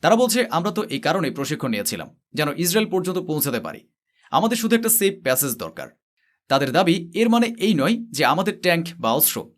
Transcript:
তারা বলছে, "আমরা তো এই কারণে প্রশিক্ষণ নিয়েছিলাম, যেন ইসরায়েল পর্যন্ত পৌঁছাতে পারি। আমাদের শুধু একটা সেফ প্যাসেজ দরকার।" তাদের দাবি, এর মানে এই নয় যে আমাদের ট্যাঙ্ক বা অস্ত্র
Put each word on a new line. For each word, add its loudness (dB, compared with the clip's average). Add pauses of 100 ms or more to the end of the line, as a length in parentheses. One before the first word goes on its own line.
তারা 6
বলছে, 2
"আমরা -2
তো -4
এই -6
কারণে 0
প্রশিক্ষণ -6
নিয়েছিলাম, -6 (140)
যেন -2 (100)
ইসরায়েল 0
পর্যন্ত -2
পৌঁছাতে -4
পারি। -12 (440)
আমাদের 2
শুধু 2
একটা 2
সেফ 2 (100)
প্যাসেজ 0
দরকার।" -10 (600)
তাদের 2
দাবি, 2
এর 2
মানে 2
এই 2
নয় 2 (140)
যে 0
আমাদের 0
ট্যাঙ্ক 2 (140)
বা 0
অস্ত্র -2